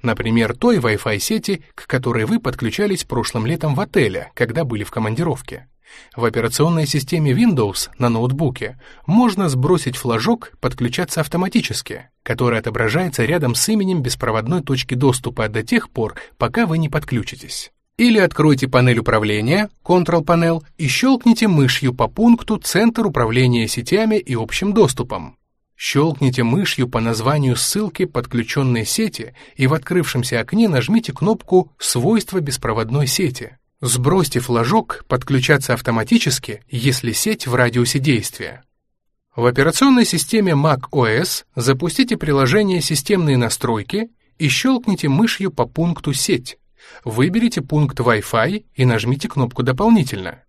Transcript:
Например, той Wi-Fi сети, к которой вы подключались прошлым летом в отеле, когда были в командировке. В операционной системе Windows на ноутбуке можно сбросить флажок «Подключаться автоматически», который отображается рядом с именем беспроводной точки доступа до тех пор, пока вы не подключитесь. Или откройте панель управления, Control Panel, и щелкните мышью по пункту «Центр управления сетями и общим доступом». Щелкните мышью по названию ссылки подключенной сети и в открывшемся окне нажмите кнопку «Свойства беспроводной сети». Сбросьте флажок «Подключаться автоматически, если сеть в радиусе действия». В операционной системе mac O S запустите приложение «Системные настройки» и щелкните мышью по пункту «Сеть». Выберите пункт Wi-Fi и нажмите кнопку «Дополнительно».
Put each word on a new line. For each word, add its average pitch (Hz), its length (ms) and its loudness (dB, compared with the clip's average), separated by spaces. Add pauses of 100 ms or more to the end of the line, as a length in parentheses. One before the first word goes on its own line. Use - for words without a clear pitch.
Например, 113 560 0
той 233 220 2
Wi-Fi 110 400 -2
сети, - 440 -4 (100)
к - 140 -20
которой 120 380 -2
вы 220 160 -2
подключались 165 640 -4
прошлым 117 400 -4
летом 147 300 -2
в 147 40 -2
отеле, 127 540 -2
когда 117 320 -2
были 110 180 -4
в - 80 -12
командировке. 117 800 -4 (440)
В 117 120 -4
операционной 143 640 0
системе 147 440 0
Windows 131 680 2
на 123 120 0
ноутбуке 123 680 -2 (280)
можно 202 420 2
сбросить 135 480 0
флажок 127 640 -2
«Подключаться 127 640 -4
автоматически», - 880 -4 (140)
который 117 360 0
отображается 113 640 -2
рядом 143 320 0
с - 140 -2
именем 190 320 0
беспроводной 117 640 -2
точки 131 320 -4
доступа 123 520 0
до 110 160 -4
тех - 260 0
пор, 110 260 -6 (220)
пока 160 280 0
вы 160 120 -2
не 156 120 0
подключитесь. - 840 -6 (260)
Или 233 200 6
откройте 156 500 4
панель 123 300 4
управления, 113 720 0 (140)
Control 170 420 2
Panel, 165 380 2 (160)
и 151 80 -2
щелкните 233 600 4
мышью 135 460 2
по 123 140 0
пункту 226 500 4
«Центр 226 480 0
управления 120 640 2
сетями 208 480 0
и 160 180 -2
общим 120 400 -4
доступом». 120 640 0 (400)
Щелкните 135 640 0
мышью 123 460 0
по 117 120 -4
названию 120 560 0
ссылки 190 500 -2
подключенной 123 800 -2
сети - 500 -4 (200)
и 135 120 2
в 151 80 2
открывшемся 143 640 -2
окне 214 280 2
нажмите 156 460 2
кнопку 185 640 0
«Свойства 190 600 0
беспроводной 127 680 -2
сети». 127 520 -4 (240)
Сбросьте 131 580 0
флажок 123 680 -2
«Подключаться 131 680 0
автоматически, 117 960 -2
если 123 420 0
сеть - 340 -4
в 123 80 -2
радиусе 123 460 2
действия». 117 640 -4 (720)
В 117 100 0
операционной 165 600 4
системе 190 480 0
mac 143 360 2
O 131 160 2
S 117 400 -2 (100)
запустите 165 600 0
приложение 156 640 2
«Системные 156 560 0
настройки» 120 720 -2 (300)
и 160 80 0
щелкните 247 600 0
мышью 190 440 0
по 117 160 -2
пункту 160 460 -4
«Сеть». 135 440 -4 (480)
Выберите 180 560 0
пункт 139 380 -2
Wi-Fi 120 760 0
и 127 120 2
нажмите 123 440 0
кнопку 127 340 -4
«Дополнительно». 135 840 2